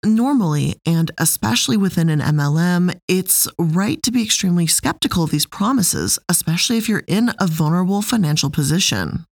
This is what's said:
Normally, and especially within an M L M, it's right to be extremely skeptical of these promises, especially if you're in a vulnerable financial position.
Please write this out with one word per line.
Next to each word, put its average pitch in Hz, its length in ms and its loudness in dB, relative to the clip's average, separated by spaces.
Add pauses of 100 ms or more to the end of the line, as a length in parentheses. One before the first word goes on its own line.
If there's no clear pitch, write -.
Normally, 214 720 0 (100)
and 165 320 0
especially 220 600 0
within 180 320 2
an 151 100 2
M 147 220 0
L 143 160 0
M, 175 340 2 (160)
it's 185 400 0 (100)
right 190 460 0
to 247 80 0
be 240 100 0
extremely 175 460 0
skeptical - 560 -2
of 156 80 -2
these 147 140 0
promises, 202 840 -2
especially 175 480 0
if 220 140 -2
you're 208 180 0
in 226 320 2
a 196 80 2
vulnerable 175 540 0
financial 156 480 0
position. 143 760 -2 (140)